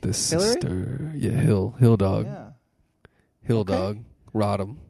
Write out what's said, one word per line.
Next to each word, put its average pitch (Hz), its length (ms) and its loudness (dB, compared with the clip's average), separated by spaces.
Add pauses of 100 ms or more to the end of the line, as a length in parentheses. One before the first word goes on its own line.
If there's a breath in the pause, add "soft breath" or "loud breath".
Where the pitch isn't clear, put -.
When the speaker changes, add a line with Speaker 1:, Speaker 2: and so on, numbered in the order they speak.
Speaker 1:
The - 60 -4
Speaker 2:
Hillary? - 60 0
Speaker 1:
sister. 151 1000 -2
Yeah, 139 160 -4
Hill. - 480 2
Hill 117 180 8
dog. 98 280 0
Speaker 2:
Yeah. 107 240 -12 (960 soft breath)
Speaker 1:
Hill 117 160 0
Speaker 2:
Okay. 98 140 -2
Speaker 1:
dog. 98 260 -2 (340)
Rodham. 101 440 -2 (120)